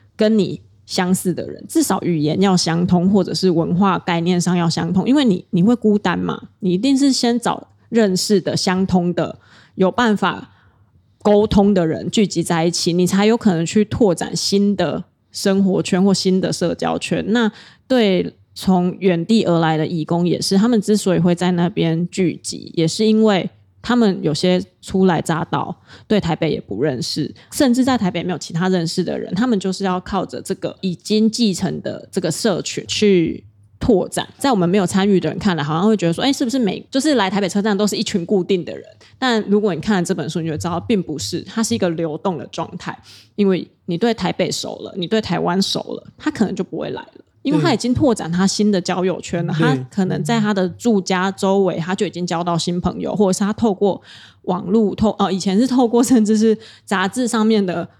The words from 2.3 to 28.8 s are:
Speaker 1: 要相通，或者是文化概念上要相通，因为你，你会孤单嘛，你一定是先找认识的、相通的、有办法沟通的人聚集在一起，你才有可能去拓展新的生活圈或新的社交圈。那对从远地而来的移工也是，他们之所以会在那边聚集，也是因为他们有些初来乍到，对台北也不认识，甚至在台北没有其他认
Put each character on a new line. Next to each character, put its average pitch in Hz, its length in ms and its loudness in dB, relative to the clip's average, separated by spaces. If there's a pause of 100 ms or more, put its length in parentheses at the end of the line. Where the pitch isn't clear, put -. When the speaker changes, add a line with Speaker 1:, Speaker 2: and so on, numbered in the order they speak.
Speaker 1:
要 196 120 4
相 175 320 0
通， 175 220 2
或 196 160 4
者 - 80 -4
是 185 180 2
文 170 240 0
化 185 240 2
概 170 220 -2
念 180 180 2
上 175 160 0
要 170 140 2
相 170 240 -2
通， 190 160 2
因 262 60 4
为 294 100 4
你， 185 240 2
你 170 140 0
会 233 120 4
孤 214 240 2
单 180 200 -2
嘛， 175 300 -6 (100)
你 180 160 0
一 - 20 2
定 262 220 2
是 277 120 4
先 240 300 0
找 - 280 -4 (200)
认 214 260 2
识 190 240 2
的、 - 160 -2
相 185 320 0
通 175 280 2
的、 - 240 -4 (380)
有 185 140 2
办 233 240 2
法 180 360 -4 (720)
沟 208 240 4
通 208 260 4
的 175 140 2
人 127 240 -4
聚 208 160 2
集 170 160 -4
在 165 240 0
一 180 40 2
起， 170 220 -2
你 180 140 2
才 196 180 2
有 220 100 4
可 214 200 2
能 165 100 0
去 208 180 0
拓 202 320 2
展 - 220 -6
新 202 400 0
的 170 280 -4 (280)
生 196 320 0
活 185 180 2
圈 190 220 0
或 196 80 4
新 185 260 0
的 165 140 -2
社 170 220 -2
交 165 240 -4
圈。 170 300 -4
那 220 220 0 (380)
对 196 460 2 (200)
从 180 460 2
远 170 240 0
地 220 200 2
而 170 140 2
来 160 200 2
的 156 80 0
移 156 180 -4
工 170 240 0
也 156 100 0
是， 196 200 0
他 220 100 4
们 240 140 2
之 208 160 2
所 180 180 0
以 - 20 2
会 175 160 2
在 180 180 0
那 175 180 2
边 165 400 0
聚 - 320 -2
集， - 320 -12
也 165 120 2
是 214 200 0
因 220 180 4
为 190 240 2 (320)
他 247 160 -2
们 208 260 2
有 156 120 0
些 180 280 2 (200)
初 190 240 0
来 165 160 2
乍 165 240 -2
到， - 280 -4 (320)
对 208 140 2
台 165 160 -2
北 - 140 -2
也 120 100 -2
不 101 220 -8
认 135 200 -2
识， - 320 -6 (160)
甚 254 220 2
至 254 100 2
在 254 140 2
台 190 140 -2
北 170 120 -4
没 175 80 -6
有 165 60 -4
其 - 160 -12
他 175 160 0
认 180 180 0